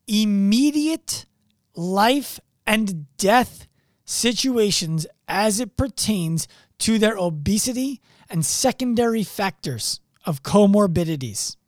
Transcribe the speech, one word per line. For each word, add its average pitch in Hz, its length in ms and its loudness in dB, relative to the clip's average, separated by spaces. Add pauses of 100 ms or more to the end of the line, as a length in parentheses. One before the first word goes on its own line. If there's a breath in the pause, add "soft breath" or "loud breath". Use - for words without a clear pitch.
immediate 226 1200 0 (480)
life 202 640 0 (300)
and 196 480 -2
death 226 500 2 (380)
situations 208 1040 0 (220)
as 202 320 0
it 226 160 -8
pertains 175 680 -2 (320 soft breath)
to 226 220 2
their 214 180 2
obesity 208 840 -2 (280 soft breath)
and 165 160 -2
secondary 233 760 0
factors - 800 -6 (240)
of 151 180 -4
comorbidities. 175 1120 2 (120)